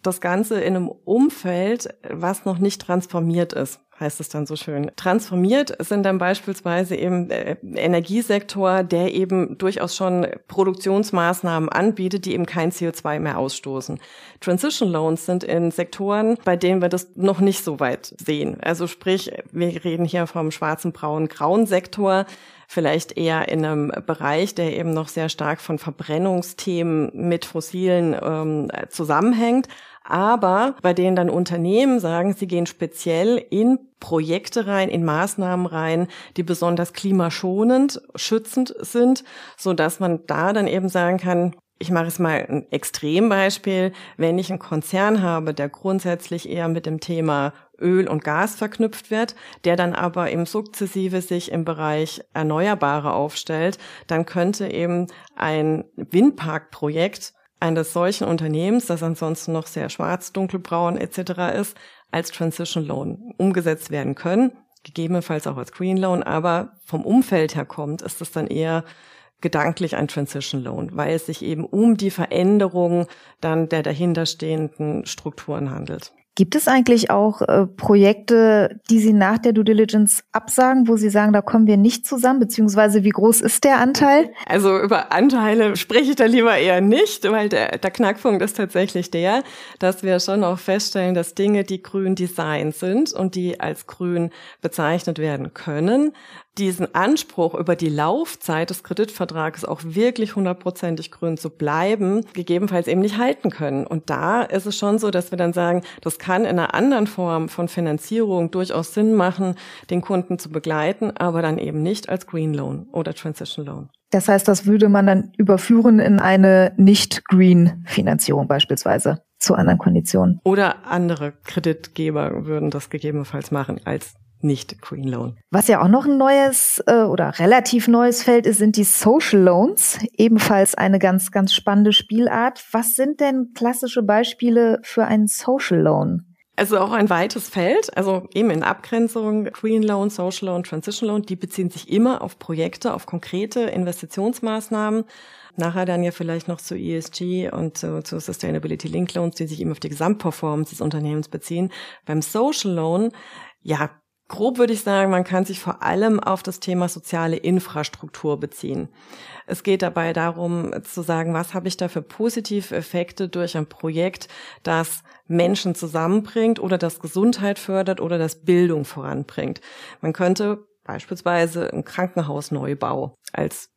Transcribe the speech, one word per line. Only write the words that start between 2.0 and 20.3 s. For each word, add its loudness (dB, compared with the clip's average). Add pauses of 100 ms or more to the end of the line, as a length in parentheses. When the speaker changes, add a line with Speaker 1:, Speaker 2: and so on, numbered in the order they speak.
Speaker 1:
was -4
noch -2
nicht 0
transformiert -2
ist, -6 (180)
heißt -6
es -10
dann -6
so -10
schön. -6
Transformiert 0
sind -2
dann 2
beispielsweise -2
eben, -2
äh, -4
Energiesektor, 0
der 0
eben -2
durchaus -4
schon 0 (220)
Produktionsmaßnahmen 0
anbietet, -2
die -4
eben -2
kein -4
C -4
O -6
zwei -6
mehr -4
ausstoßen. -8 (420)
Transition 0
Loans -2
sind -2
in 0
Sektoren, -2
bei 2
denen 2
wir 0
das -4
noch 0
nicht 2
so -6
weit -4
sehen. -4
Also -2
sprich, -4 (200)
wir -4
reden 0
hier -2
vom -4